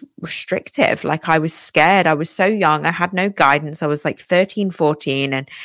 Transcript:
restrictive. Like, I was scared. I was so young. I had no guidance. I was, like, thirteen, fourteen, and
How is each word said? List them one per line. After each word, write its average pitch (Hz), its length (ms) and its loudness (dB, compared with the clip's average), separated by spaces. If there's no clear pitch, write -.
restrictive. - 840 -2
Like, 151 260 -4
I 160 120 2
was 160 120 -2
scared. 175 540 2
I 160 80 4
was 156 160 -4
so 185 160 0
young. 170 400 2
I 165 60 0
had 175 200 -2
no 190 160 -2
guidance. 151 540 2
I 156 60 0
was, 147 160 -2
like, - 160 -6
thirteen, 190 500 0
fourteen, 139 640 -2
and 135 140 -6